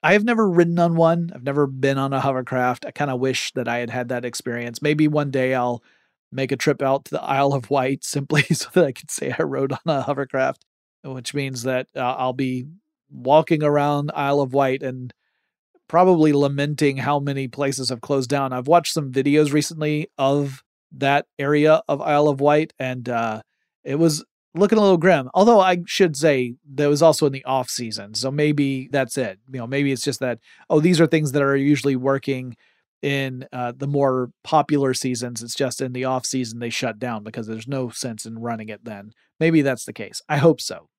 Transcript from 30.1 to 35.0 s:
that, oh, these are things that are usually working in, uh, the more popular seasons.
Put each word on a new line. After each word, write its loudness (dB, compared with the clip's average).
that, -4
oh, 4
these 4
are 6
things 0
that 0
are 2
usually 2
working -4
in, -4
uh, -6
the -6
more 0
popular 2
seasons. -6